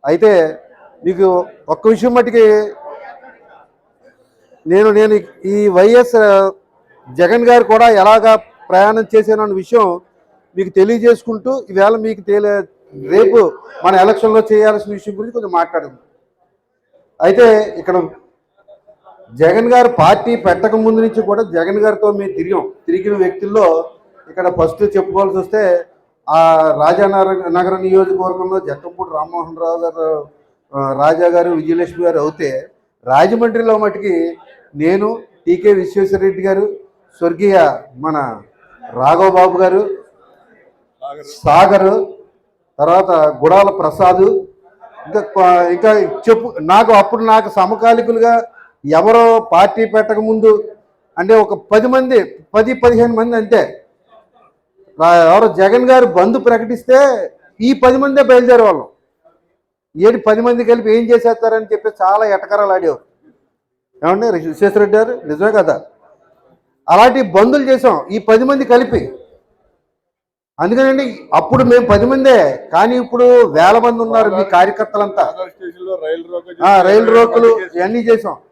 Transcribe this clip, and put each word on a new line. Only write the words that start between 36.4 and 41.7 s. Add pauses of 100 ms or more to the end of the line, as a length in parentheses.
గారు, (520)
స్వర్గీయ (480)
మన (840)
రాఘవ (100)
బాబు
గారు, (1600)
సాగర్, (880)